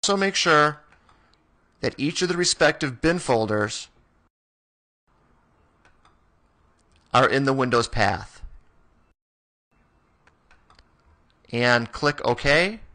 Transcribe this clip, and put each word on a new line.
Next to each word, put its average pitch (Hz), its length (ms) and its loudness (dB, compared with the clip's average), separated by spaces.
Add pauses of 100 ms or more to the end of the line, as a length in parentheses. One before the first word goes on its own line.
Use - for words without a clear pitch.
(160)
make 196 180 0
sure 151 460 2 (1000)
that - 180 -4
each 151 240 -4
of 180 60 -2
the 175 80 -2
respective 156 640 0
bin 170 180 2
folders 107 720 -2 (3250)
are 127 160 4
in 135 160 0
the 135 80 0
Windows 123 340 0
path. - 560 -4 (3000)
And 120 400 2
click 147 320 -2
OK 156 560 0 (140)